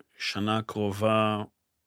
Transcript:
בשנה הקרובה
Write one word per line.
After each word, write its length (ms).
בשנה 400
הקרובה 880